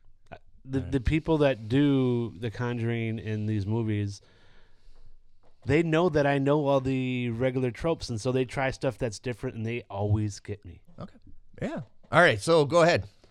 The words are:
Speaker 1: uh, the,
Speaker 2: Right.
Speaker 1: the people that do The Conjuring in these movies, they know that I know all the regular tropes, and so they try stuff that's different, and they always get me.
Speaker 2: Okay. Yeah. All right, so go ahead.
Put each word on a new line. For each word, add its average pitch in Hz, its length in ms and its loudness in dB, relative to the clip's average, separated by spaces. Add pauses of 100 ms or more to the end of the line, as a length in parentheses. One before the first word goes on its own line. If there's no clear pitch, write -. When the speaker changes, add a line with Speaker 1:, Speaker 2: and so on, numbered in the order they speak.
(320)
Speaker 1:
uh, - 40 -14 (280)
the, 135 160 -4
Speaker 2:
Right. 127 100 -6
Speaker 1:
the 135 100 0
people 156 380 2
that 127 300 2
do 127 720 2
The 117 100 -6
Conjuring 117 720 -4
in 107 260 -4
these 107 200 -2
movies, 107 540 -2 (1500)
they 147 160 4
know 165 280 2
that 147 160 4
I 143 120 2
know 143 280 2
all 139 140 4
the 127 500 -2
regular 127 400 0
tropes, - 400 -4
and 113 100 -6
so 131 120 -2
they 131 120 2
try 131 260 -4
stuff 135 280 -4
that's 113 200 -6
different, 123 380 -8
and 113 80 -6
they 117 240 -4
always 104 520 0
get - 240 -12
me. 85 160 -20 (180)
Speaker 2:
Okay. - 180 -14 (460)
Yeah. 247 180 -6 (320)
All 151 80 4
right, 131 200 4
so 160 260 4
go 160 160 4
ahead. 156 220 4 (260)